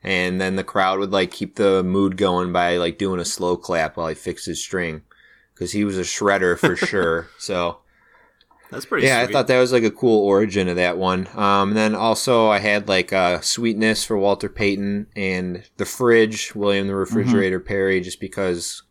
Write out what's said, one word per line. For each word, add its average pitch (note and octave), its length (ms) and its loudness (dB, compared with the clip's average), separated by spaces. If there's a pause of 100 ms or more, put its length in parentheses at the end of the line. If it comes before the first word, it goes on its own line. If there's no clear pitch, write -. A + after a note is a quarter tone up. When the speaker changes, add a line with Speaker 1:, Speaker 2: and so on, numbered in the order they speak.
Speaker 1:
and F#2 360 -2
then F#2+ 160 -2
the F#2+ 80 -4
crowd F#2+ 360 0
would, G2 120 -2
like, F#2+ 200 0
keep - 240 -10
the F#2+ 280 2
mood F#2+ 340 0
going F2+ 360 0
by, F2 240 2
like, E2+ 200 -2
doing F#2+ 220 -2
a E2+ 60 -6
slow F2 320 -2
clap E2 400 -4
while E2 100 -6
he D#2+ 80 -6
fixed - 300 -10
his D#2+ 160 -8
string, E2 400 -6 (540)
'cause F2+ 160 -8
he G#2 120 -2
was G2 140 -2
a F#2 60 -2
shredder F#2 540 0
for F#2 180 0
Speaker 2:
<laughs> F#3 100 -2
Speaker 1:
sure. E2 420 -2 (100)
So F2 400 -6 (920)
Speaker 3:
That's C3+ 140 -12
pretty E3+ 220 0
Speaker 1:
yeah, B2 180 2
Speaker 3:
sweet. - 40 -6
Speaker 1:
I - 40 -6
thought B2+ 140 0
that B2+ 120 4
was, B2+ 140 4
like, B2 100 4
a A2 60 4
cool A2 380 2
origin G2 400 2
of F2 80 -2
that F2+ 200 2
one. F#2 400 0
Um, G2+ 340 2
and G#2+ 60 0
then G#2+ 200 2
also A2+ 540 2
I G#2 100 4
had, G#2 280 0
like, F#2 240 0
uh, F2+ 300 2
Sweetness A2 640 0
for A2 120 -2
Walter G2+ 320 0
Payton G2+ 680 -2
and F#2 480 -4 (140)
The G2+ 80 -4
Fridge, A2+ 680 2
William G2+ 320 0
the G2 80 -4
Speaker 2:
Mm-hmm. G2 60 -2
Speaker 1:
Refrigerator G2 600 0
Perry, F#2+ 400 0
just F2+ 200 -10
because F#2 720 -6